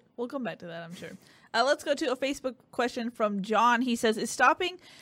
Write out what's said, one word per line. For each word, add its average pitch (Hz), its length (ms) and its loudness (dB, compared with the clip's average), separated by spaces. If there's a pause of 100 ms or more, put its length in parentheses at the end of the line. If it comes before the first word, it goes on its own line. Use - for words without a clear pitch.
(160)
We'll 240 120 -6
come 269 160 -8
back 165 160 -8
to 180 60 -14
that, 170 160 -12
I'm 170 120 -14
sure. - 160 -14 (440)
Uh, 233 120 4
let's 302 160 2
go 294 120 2
to 269 180 -2
a 254 40 -2
Facebook 262 380 -4 (160)
question 240 400 -2
from 208 320 -2
John. 226 400 4
He 240 140 0
says, 220 200 2
"Is 233 140 -4
stopping 339 480 2 (240)